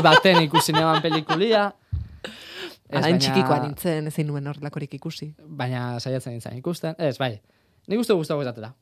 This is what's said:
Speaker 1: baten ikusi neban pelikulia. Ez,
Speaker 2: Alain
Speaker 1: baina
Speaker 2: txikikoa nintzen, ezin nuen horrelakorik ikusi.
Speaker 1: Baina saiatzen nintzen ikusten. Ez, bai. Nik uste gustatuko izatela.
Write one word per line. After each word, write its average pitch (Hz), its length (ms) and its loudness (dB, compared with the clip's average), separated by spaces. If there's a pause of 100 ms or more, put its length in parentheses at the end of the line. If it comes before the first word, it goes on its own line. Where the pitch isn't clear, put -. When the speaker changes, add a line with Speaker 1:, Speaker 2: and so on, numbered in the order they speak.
Speaker 1:
baten 170 400 8
ikusi 151 300 2
neban 156 300 2
pelikulia. 202 680 0 (540)
Ez, - 760 -10
Speaker 2:
Alain 160 180 4
Speaker 1:
baina - 20 2
Speaker 2:
txikikoa 135 440 2
nintzen, 156 460 -4
ezin 156 180 -2
nuen 143 200 -6
horrelakorik 143 480 -8
ikusi. 151 440 -12
Speaker 1:
Baina 123 640 -6
saiatzen 127 340 -6
nintzen 117 240 -12
ikusten. 160 400 -6
Ez, 147 200 -2
bai. 120 180 -4 (520)
Nik 220 120 -2
uste 220 140 2
gustatuko 151 280 -2
izatela. 117 400 -8